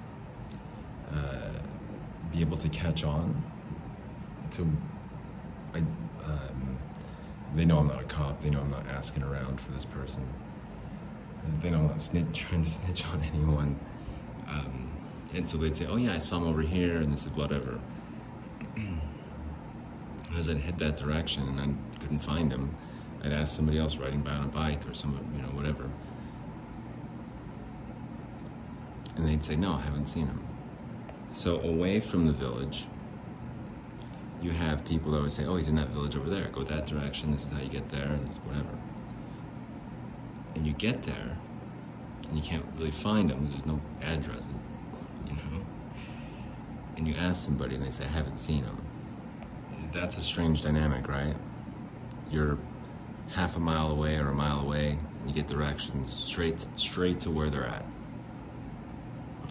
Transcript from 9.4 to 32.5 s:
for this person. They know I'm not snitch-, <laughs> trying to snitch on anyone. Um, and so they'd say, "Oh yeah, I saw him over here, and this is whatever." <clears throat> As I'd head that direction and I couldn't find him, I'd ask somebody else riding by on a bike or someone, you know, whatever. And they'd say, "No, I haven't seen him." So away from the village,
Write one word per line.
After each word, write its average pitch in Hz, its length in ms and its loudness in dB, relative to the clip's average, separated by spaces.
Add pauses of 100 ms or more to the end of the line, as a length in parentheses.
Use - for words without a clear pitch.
for - 120 -6
this 65 140 -4
person. 65 420 -4 (1300)
They 87 100 2
know 80 80 6
I'm 78 80 10
not 76 140 2
snitch-, 80 320 2
<laughs> - 0 -
trying - 320 2
to 78 40 4
snitch - 380 0
on 80 160 2
anyone. 76 560 4 (680)
Um, 65 440 -4 (420)
and 87 140 0
so 80 100 2
they'd 78 180 4
say, - 120 0
"Oh 92 100 2
yeah, 120 160 6
I 82 60 2
saw 87 180 2
him 85 100 4
over 80 140 6
here, 85 360 6
and 76 140 6
this 71 140 2
is - 80 -2
whatever." 69 460 0 (960)
<clears throat> - 1600 -6
As 82 120 2
I'd 80 80 4
head 80 220 0
that 76 180 2
direction 73 500 2
and 67 120 0
I 71 400 -2
couldn't 73 200 0
find 76 320 2
him, 67 240 0 (480)
I'd 71 80 0
ask 76 240 2
somebody 78 240 6
else 78 180 2
riding 69 240 0
by 71 100 0
on 71 140 2
a - 20 2
bike 76 400 0
or - 60 -4
someone, 69 320 -2 (100)
you 71 60 -2
know, 65 80 -4
whatever. 69 400 0 (3250)
And 82 120 2
they'd 76 160 4
say, 78 120 0
"No, 82 180 4
I 71 80 2
haven't 73 260 0
seen 80 200 2
him." - 180 -2 (880)
So 85 280 4
away 87 380 6
from 92 260 6
the 78 80 8
village, 67 520 -2 (1600)